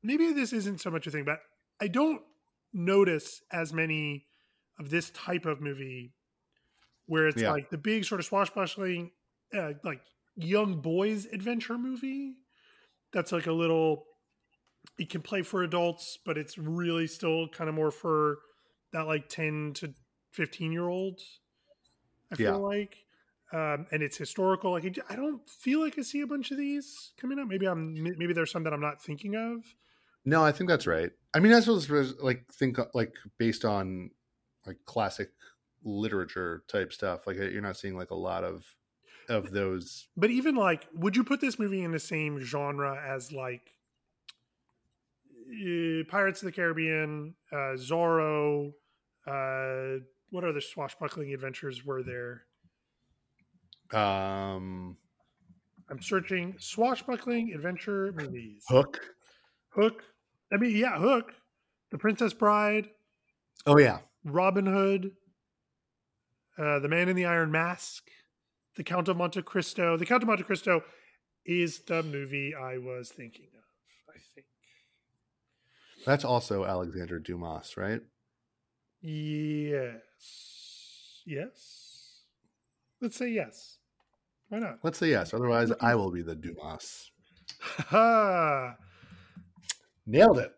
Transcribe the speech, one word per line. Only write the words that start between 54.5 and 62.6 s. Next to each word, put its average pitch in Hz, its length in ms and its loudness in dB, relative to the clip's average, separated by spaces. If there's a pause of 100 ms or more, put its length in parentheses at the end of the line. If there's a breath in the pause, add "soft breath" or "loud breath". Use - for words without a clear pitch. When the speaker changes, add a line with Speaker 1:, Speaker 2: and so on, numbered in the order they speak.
Speaker 1:
I'm 135 140 -12
searching 185 560 -2
swashbuckling 233 960 -2
adventure 185 580 -4
movies. 123 560 -10
Speaker 2:
Hook. 131 320 6 (680 soft breath)
Speaker 1:
Hook. 220 340 2 (500)
I 202 40 0
mean, 220 200 2
yeah, 214 220 2
Hook. 233 340 4 (600)
The 156 60 -8
Princess 214 360 2
Bride. 208 540 4 (760)